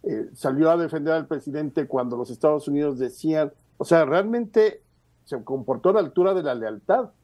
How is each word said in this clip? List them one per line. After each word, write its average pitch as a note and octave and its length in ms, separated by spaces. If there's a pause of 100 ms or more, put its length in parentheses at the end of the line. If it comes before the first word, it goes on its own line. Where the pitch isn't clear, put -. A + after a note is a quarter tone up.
eh, G#2+ 320
salió D3+ 380
a E3+ 40
defender D#3+ 380
al D#3+ 140
presidente D3 580
cuando B2 300
los B2 160
Estados D3+ 340
Unidos C#3+ 320
decían, D3 540 (260)
o - 60
sea, E3 200
realmente G#3+ 800 (420)
se C3 200
comportó C3+ 460
a - 20
la G#3+ 80
altura F#3 340
de F3+ 80
la C3+ 140
lealtad. A2+ 540 (140)